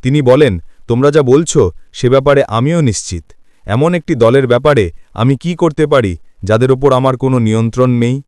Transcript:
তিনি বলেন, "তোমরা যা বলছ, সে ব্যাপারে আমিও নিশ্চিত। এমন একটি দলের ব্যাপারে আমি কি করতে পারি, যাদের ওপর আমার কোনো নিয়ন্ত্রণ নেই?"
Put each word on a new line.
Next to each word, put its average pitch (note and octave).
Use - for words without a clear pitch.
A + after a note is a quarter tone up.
তিনি C#3+
বলেন, B2+
"তোমরা B2+
যা D3+
বলছ, C#3+
সে -
ব্যাপারে C3+
আমিও C#3+
নিশ্চিত। G2
এমন D3
একটি E3
দলের B2
ব্যাপারে A#2+
আমি B2
কি E3+
করতে D#3
পারি, A2+
যাদের A2+
ওপর C3
আমার B2+
কোনো C3
নিয়ন্ত্রণ A2+
নেই?" B2